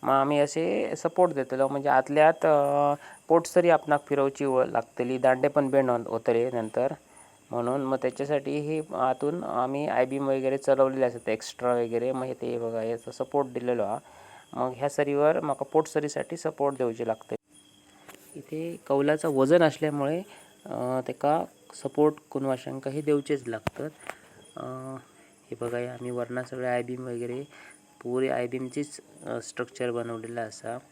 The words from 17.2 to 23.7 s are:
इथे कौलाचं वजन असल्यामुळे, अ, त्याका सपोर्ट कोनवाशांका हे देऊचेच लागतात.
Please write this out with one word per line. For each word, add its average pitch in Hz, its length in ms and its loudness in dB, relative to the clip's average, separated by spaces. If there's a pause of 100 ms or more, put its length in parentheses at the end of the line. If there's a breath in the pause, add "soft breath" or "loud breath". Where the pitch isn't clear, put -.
इथे 160 520 -10
कौलाचं 147 400 2
वजन 143 340 6
असल्यामुळे, 151 600 0 (440 loud breath)
अ, 127 400 -4
त्याका 151 380 0 (300)
सपोर्ट 147 400 2 (160)
कोनवाशांका 135 600 -4
हे 143 100 -4
देऊचेच 143 480 0
लागतात. 117 420 -8 (680 loud breath)